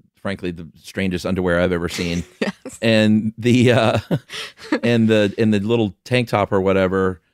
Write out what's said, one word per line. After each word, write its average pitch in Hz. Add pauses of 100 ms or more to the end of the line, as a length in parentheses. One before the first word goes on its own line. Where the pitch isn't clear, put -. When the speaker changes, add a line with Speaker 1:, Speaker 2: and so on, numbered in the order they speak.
(180)
Speaker 1:
frankly, 98
the 85 (100)
strangest 92
underwear 90
I've 90
ever 85
seen. 87
Speaker 2:
<laughs> -
Yes. -
Speaker 1:
And 110
the, 123
uh, 113 (420)
<laughs> -
and 117
the, 107
and 110
the 104
little 110 (100)
tank 123
top 101
or 98
whatever, 95 (140)